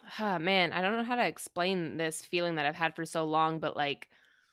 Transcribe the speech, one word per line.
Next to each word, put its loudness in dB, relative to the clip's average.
<sighs> -14
man, 2
I 0
don't 2
know 0
how -2
to 2
explain -2
this -2
feeling 0
that 0
I've -2
had 0
for -4
so -2
long, 2
but, -2
like -2